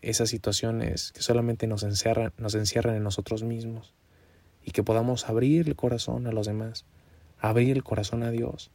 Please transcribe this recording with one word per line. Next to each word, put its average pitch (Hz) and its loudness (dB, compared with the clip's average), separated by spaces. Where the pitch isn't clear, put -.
esas 110 0
situaciones 113 -2
que - -8
solamente 117 2
nos 107 -2
encierran, 113 0
nos 107 -6
encierran 110 0
en 107 -2
nosotros 104 -4
mismos, 113 -8
y - -10
que 104 2
podamos 117 2
abrir 139 4
el 143 0
corazón 120 -2
a 117 -2
los 107 0
demás, 110 -6
abrir 120 4
el 131 0
corazón 107 -2
a 117 -2
Dios 117 -4